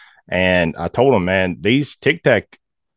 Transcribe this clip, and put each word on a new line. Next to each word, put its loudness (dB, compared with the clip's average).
and 0
I -6
told 2
him, 0
"Man, -2
these -2
Tic -2
Tac 0